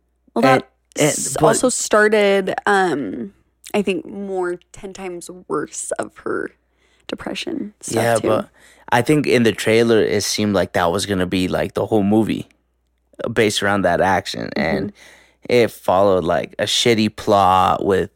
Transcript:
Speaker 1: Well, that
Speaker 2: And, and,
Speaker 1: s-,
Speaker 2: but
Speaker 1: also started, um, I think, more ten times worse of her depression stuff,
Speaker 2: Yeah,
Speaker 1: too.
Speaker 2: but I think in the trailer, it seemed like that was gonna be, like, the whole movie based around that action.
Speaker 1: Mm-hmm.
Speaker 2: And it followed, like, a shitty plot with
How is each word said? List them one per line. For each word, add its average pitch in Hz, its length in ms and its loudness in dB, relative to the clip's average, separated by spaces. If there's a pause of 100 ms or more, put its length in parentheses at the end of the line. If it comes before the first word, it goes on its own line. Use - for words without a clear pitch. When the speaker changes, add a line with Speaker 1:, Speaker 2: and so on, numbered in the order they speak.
(360)
Speaker 1:
Well, 233 80 0
that 139 100 4 (420)
Speaker 2:
And, 151 120 2
and, - 20 2
Speaker 1:
s-, - 300 -4
Speaker 2:
but 156 80 4
Speaker 1:
also - 220 2
started, 208 840 2 (140)
um, 185 680 -2 (400)
I 208 80 0
think, 190 240 -4
more 185 520 -6 (140)
ten 190 220 -16
times 180 360 -14 (180)
worse - 460 -6
of - 240 -8
her - 340 -6 (560)
depression - 720 -8
stuff, - 220 -8
Speaker 2:
Yeah, 117 140 2
Speaker 1:
too. 107 100 -2
Speaker 2:
but 107 220 -2 (420)
I 123 100 4
think 151 260 2
in 123 160 2
the 110 80 4
trailer, 113 500 2
it 98 220 0
seemed 104 300 -2
like 87 200 0
that 90 180 2
was 98 140 -2
gonna 95 200 -2
be, 90 220 0
like, 82 260 -4
the 104 140 -2
whole 107 160 2
movie 104 440 0 (840)
based 110 300 2
around 101 200 0
that 85 180 2
action. 87 540 -2
Speaker 1:
Mm-hmm. - 60 -2 (160)
Speaker 2:
And - 160 -6 (560)
it 120 220 4
followed, 92 520 2
like, 82 360 -2
a - 60 -2
shitty 107 500 0
plot 92 680 4
with 92 320 0